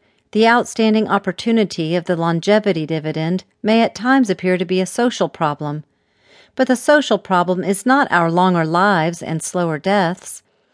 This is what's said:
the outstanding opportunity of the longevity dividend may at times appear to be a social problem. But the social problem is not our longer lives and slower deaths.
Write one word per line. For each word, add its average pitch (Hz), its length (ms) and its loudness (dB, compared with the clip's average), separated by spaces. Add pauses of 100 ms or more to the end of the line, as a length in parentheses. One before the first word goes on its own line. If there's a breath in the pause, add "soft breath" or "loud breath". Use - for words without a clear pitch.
(320)
the 214 140 4
outstanding 220 600 2
opportunity 180 880 -2
of 170 80 -4
the 180 120 -2
longevity 170 680 0
dividend 160 580 -4 (180)
may 226 200 2
at - 120 -2
times 247 360 2
appear 180 260 0
to 175 100 -4
be 185 140 0
a 185 60 -2
social 233 420 -2
problem. 151 540 -4 (720 soft breath)
But 262 140 0
the 262 80 2
social 277 420 2
problem 180 460 0
is 196 220 -2
not 269 260 2
our 170 180 2
longer 175 360 2
lives 170 560 0
and 160 200 -4
slower 170 360 -4
deaths. 185 640 -2 (320)